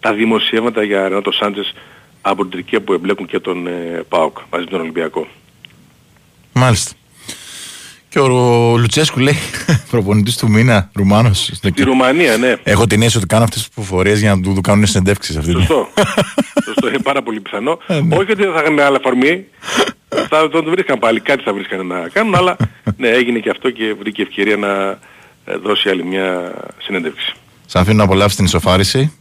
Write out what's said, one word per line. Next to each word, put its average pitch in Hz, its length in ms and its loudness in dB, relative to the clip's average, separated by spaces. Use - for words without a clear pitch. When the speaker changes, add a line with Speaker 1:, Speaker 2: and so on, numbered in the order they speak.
Speaker 1:
τα 110 120 -2
δημοσιεύματα 113 680 0
για 98 260 0
Ρενάτο 98 240 -2
Σάντζες 101 400 -4
από 98 200 -2
την 92 80 -6
Τουρκία 92 300 -4
που 98 120 -4
εμπλέκουν 92 340 -2
και 95 120 -6
τον, 90 280 -6
ε, 85 420 -8
παοκ 80 300 -2
μαζί 87 140 -6
με 82 60 -12
τον 92 100 -4
Ολυμπιακό. 80 460 -6
Speaker 2:
Μάλιστα. 123 400 2
Και - 100 -2
ο 139 100 4
Λουτσέσκου 117 440 0
λέει, 143 180 2
<laughs> - 260 0
προπονητής 107 460 2
του 113 140 0
μήνα, 107 440 4
Ρουμάνος. 101 580 2
Speaker 1:
Στη - 300 -2
Ρουμανία, 131 540 4
ναι. 120 260 2
Speaker 2:
Έχω 101 240 2
την 104 120 2
αίσθηση 113 180 2
ότι 98 100 -2
κάνουν 110 180 4
αυτές - 180 -2
τις - 80 -12
ψηφοφορίες 98 500 0
για 104 140 4
να 92 80 0
του, 98 120 0
του 95 60 0
κάνουν 101 260 4
συνεντεύξεις 101 500 0
αυτή 82 180 -2
τη 85 40 2
Speaker 1:
Σωστό. 113 300 2
Speaker 2:
<laughs> - 400 -4
Speaker 1:
Σωστό, 117 240 -2
είναι 139 100 -2
πάρα 139 240 -2
πολύ 110 180 -6
πιθανό. 117 460 -4
Speaker 2:
Ε, 160 140 -2
ναι. 160 160 2
Speaker 1:
Όχι 190 160 0
ότι 202 100 0
δεν 190 100 0
θα 160 80 0
είχαν 151 200 2
άλλα 139 220 4
φαρμή. 135 420 2
Θα, - 200 -4
θα 156 200 2
τον 160 220 0
βρίσκαν 170 280 -2
πάλι, 113 220 0
κάτι 139 220 -2
θα 110 100 -4
βρίσκαν 92 340 -6
να 87 220 -6
κάνουν, 208 260 -2
αλλά 180 220 2
Speaker 2:
<laughs> - 220 -6
Speaker 1:
ναι, 127 100 0
έγινε 120 300 2
και 107 120 -2
αυτό - 200 -2
και 110 280 -4
βρήκε 101 240 -6
ευκαιρία 104 340 -2
να, 98 420 -2
ε, 90 180 -8
δώσει 101 260 -2
άλλη 92 160 0
μια 92 480 -4
συνέντευξη. 85 500 -6
Speaker 2:
Σ' - 100 -4
αφήνω 95 200 4
να 107 80 6
απολαύσεις 98 320 2
την 101 80 0
ισοφάριση. 92 760 2